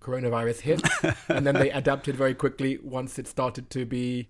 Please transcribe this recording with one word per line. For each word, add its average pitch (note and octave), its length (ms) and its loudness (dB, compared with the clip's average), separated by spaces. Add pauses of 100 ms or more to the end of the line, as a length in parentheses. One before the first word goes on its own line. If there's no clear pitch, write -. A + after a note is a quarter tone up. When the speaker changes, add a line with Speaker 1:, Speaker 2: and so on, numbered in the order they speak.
Speaker 1:
coronavirus B2 600 0
hit, D3+ 220 2 (240)
Speaker 2:
<laughs> - 220 -2
Speaker 1:
and D#3 180 2
then C#3 80 4
they C3+ 160 4
adapted C#3 460 0
very C3 180 2
quickly C3+ 480 0
once B2+ 380 -6
it A#2+ 80 -10
started B2+ 420 -4
to B2+ 140 -2
be B2 460 -2